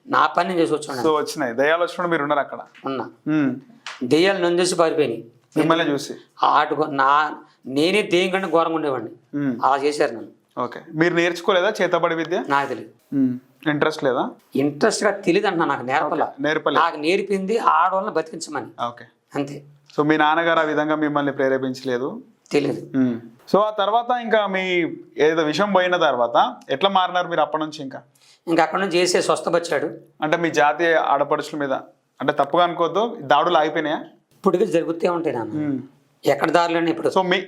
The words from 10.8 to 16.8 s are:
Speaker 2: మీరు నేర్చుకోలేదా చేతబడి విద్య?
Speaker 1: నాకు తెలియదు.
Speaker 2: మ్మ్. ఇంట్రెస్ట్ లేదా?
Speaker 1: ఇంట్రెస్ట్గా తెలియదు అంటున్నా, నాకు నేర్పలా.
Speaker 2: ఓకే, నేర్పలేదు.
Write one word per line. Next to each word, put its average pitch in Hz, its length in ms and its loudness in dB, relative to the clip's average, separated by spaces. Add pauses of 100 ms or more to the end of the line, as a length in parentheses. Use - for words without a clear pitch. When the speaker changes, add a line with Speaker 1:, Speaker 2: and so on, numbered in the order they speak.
Speaker 2:
మీరు 165 220 2
నేర్చుకోలేదా 180 640 0
చేతబడి 170 340 0
విద్య? 165 340 -4
Speaker 1:
నాకు 139 200 0
తెలియదు. 110 200 -10 (260)
Speaker 2:
మ్మ్. 127 240 0 (300)
ఇంట్రెస్ట్ 151 340 0
లేదా? 143 260 0 (260)
Speaker 1:
ఇంట్రెస్ట్గా 147 560 0
తెలియదు 196 360 0
అంటున్నా, 170 180 0
నాకు 131 180 -2
నేర్పలా. 147 420 0
Speaker 2:
ఓకే, - 180 -8
నేర్పలేదు. 151 400 2